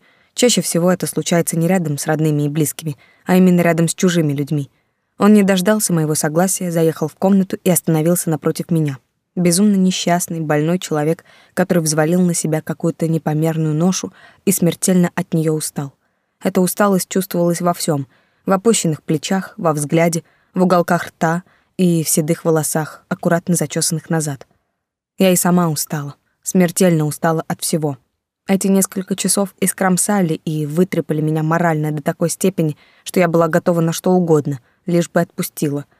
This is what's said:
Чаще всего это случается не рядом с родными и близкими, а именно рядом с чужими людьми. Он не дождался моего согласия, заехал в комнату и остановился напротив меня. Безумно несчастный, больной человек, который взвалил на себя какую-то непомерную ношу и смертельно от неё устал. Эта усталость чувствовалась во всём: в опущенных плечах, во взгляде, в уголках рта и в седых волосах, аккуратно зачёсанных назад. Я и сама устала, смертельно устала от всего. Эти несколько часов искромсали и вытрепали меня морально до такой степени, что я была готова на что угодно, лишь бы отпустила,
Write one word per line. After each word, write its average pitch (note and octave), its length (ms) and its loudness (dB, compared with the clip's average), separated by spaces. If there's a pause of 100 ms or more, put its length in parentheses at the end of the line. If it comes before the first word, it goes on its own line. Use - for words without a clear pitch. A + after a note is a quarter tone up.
(340)
Чаще - 280 2
всего F3 300 0
это F3 140 -2
случается E3 520 -2
не E3 100 2
рядом E3 300 0
с - 100 -8
родными D3+ 360 0
и D3 60 -2
близкими, D3+ 480 -4 (280)
а F3+ 100 2
именно F3+ 260 6
рядом E3+ 260 2
с - 60 -6
чужими E3+ 400 0
людьми. C#3+ 380 -4 (480)
Он G#3 140 6
не G#3 100 6
дождался F#3+ 500 0
моего D#3 220 0
согласия, F3 560 -2
заехал E3 360 0
в - 80 -14
комнату F#3+ 480 2
и F#3+ 60 2
остановился E3 640 0
напротив D#3+ 400 -4
меня. D3+ 260 0 (380)
Безумно F#3 400 2
несчастный, F3 680 0
больной D#3 380 0
человек, D#3 440 -2 (300)
который F3+ 300 0
взвалил D#3 380 0
на F3 120 2
себя D#3 280 -2
какую-то - 460 -4
непомерную D#3 680 -2
ношу F#3 360 -2 (340)
и G3+ 60 2
смертельно F3+ 640 0
от - 200 -6
неё D#3+ 200 0
устал. D3+ 400 -6 (480)
Эта F#3 200 0
усталость F#3+ 480 0
чувствовалась F3 520 -2
во F3 120 0
всём: D3 340 -4 (380)
в F3+ 60 -2
опущенных F3 520 0
плечах, F#3 540 -4
во D#3+ 160 0
взгляде, E3 500 0 (300)
в F#3 100 0
уголках F3 440 2
рта E3+ 360 -2 (340)
и E3+ 260 2
в - 60 -6
седых D#3+ 340 -2
волосах, D#3+ 640 -2
аккуратно F3 480 -2
зачёсанных D#3+ 540 -4
назад. D3+ 380 -4 (720)
Я F#3+ 140 4
и F3+ 40 2
сама F3 340 2
устала, D3 460 -6 (260)
смертельно F3 640 2
устала D#3+ 420 -2
от - 140 -8
всего. D3+ 360 -2 (500)
Эти F#3+ 200 0
несколько F#3+ 480 0
часов G3 460 -2
искромсали F#3+ 720 0
и D#3 320 -4
вытрепали D#3 560 -2
меня D#3 220 0
морально D#3 480 0
до D3+ 100 -6
такой E3 280 -2
степени, E3 480 -2 (260)
что - 160 -4
я F3 80 4
была E3+ 200 2
готова E3+ 320 0
на E3 140 0
что - 180 -2
угодно, D#3+ 480 2 (260)
лишь E3+ 240 0
бы F3 120 0
отпустила, D3 640 -6 (140)